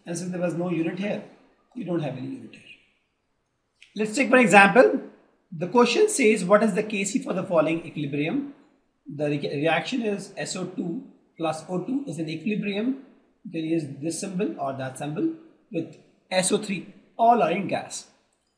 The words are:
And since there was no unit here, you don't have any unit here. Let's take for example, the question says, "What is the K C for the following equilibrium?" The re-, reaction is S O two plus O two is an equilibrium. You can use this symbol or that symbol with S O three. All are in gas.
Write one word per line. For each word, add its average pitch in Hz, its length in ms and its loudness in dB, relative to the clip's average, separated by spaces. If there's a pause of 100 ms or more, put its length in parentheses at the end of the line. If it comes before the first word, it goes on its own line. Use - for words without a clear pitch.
And 170 100 -6
since 180 140 -6
there 180 100 -4
was 170 140 -2
no 175 160 -2
unit 170 260 -2
here, 190 260 -4 (520)
you - 100 -10
don't 170 140 -2
have 127 180 -6
any 131 100 -10
unit 117 240 -12
here. - 120 -20 (1300)
Let's 208 200 -4
take 277 140 2
for 254 80 6
example, 208 640 8 (500)
the 170 160 -6
question 240 420 4
says, 214 340 2
"What 202 200 6
is 214 100 2
the 190 100 0
K 196 200 -4
C - 160 -2
for - 140 -4
the 180 100 -2
following 165 420 0
equilibrium?" 147 680 -4 (640)
The 147 140 -2
re-, 147 320 -4
reaction 165 400 0
is 202 340 -4
S 151 200 -8
O 185 100 -6
two - 380 -6 (340)
plus 156 320 -4
O 180 160 -2
two 277 220 -2
is 165 100 -8
an 156 120 -6
equilibrium. 208 720 -4 (400)
You - 80 -16
can 160 140 -6
use 165 180 0 (180)
this 165 180 -6
symbol 196 400 -4
or 135 180 -4
that 131 200 -8
symbol 151 380 -4 (360)
with - 240 -6 (360)
S 185 200 2
O 208 60 2
three. 185 360 -6 (240)
All 233 260 6
are 160 80 2
in 185 160 -2
gas. - 400 -6 (500)